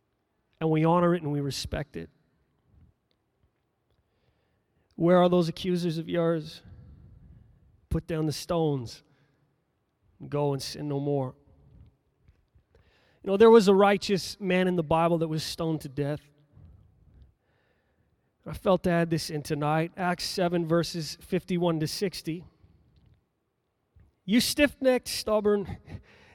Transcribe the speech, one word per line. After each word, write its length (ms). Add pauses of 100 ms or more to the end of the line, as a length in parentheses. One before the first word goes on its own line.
(580)
And 120
we 160
honor 280
it 80
and 80
we 100
respect 560
it. 120 (3000)
Where 220
are 100
those 200
accusers 500
of 100
yours? 540 (1300)
Put 160
down 200
the 60
stones 680 (1160)
and 100
go 220
and 100
sin 260
no 120
more. 340 (1900)
You 80
know, 60
there 140
was 160
a 80
righteous 680
man 280
in 80
the 80
Bible 340
that 100
was 140
stoned 380
to 80
death. 340 (2250)
I 60
felt 320
to 60
add 200
this 200
in 120
tonight. 540
Acts 280
seven, 400
verses 560
fifty-one 600
to 80
sixty. 560 (1800)
"You 160
stiff-necked, 680
stubborn, 720 (560)